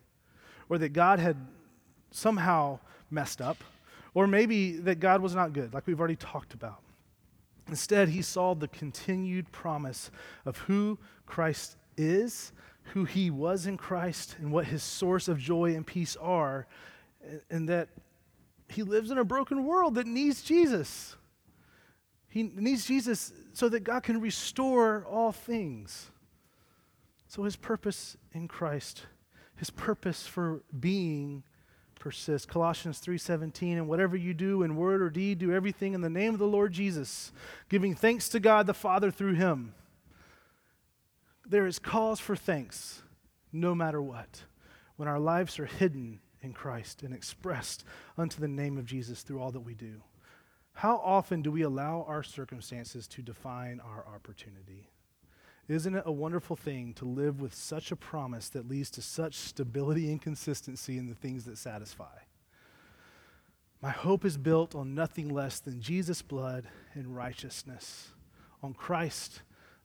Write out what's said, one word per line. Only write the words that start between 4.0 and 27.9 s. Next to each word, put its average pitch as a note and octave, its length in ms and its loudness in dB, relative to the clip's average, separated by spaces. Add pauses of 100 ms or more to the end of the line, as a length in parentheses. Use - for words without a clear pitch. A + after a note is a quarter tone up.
or F#3+ 140 6
maybe G3+ 500 4
that F3 220 2
God F#3+ 200 8
was F#3 140 0
not F3+ 180 2
good, C3 220 -4
like C3+ 140 -4
we've E3+ 120 2
already E3 160 2
talked - 380 -10
about. A2+ 280 -12 (840)
Instead, F#3+ 420 4
he F3+ 120 0
saw F3+ 320 2
the D3+ 140 -2
continued F#3 840 -4
promise D3 600 -6 (340)
of C3 140 -4
who G#3 400 2 (260)
Christ - 520 -2 (200)
is, F#3 540 2 (420)
who G3 120 2
he F#3 260 2
was E3 340 0
in G3 100 -2
Christ, F3+ 640 -4
and D3 120 -2
what D#3 140 4
his - 180 -2
source F#3 440 0
of D#3+ 120 2
joy E3+ 360 2
and D#3 100 -4
peace F3 320 -2
are, D3+ 500 0 (600)
and, D3 220 -12
and E3 200 -2
that E3+ 200 2 (800)
he G#3+ 140 -4
lives G#3+ 260 2
in C4+ 80 0
a B3 80 4
broken C4+ 400 0
world E4 300 4
that A#3+ 100 2
needs C4 380 2
Jesus. D4 720 4 (1120)
He A3 140 -2
needs G#3+ 420 0
Jesus B3 480 0 (180)
so - 160 4
that A3+ 160 2
God A#3+ 200 -2
can A3+ 180 2
restore A3+ 880 4
all A3+ 220 4
things. D#3 800 -6 (1160)
So - 160 -6
his G3+ 120 0
purpose - 600 -4 (160)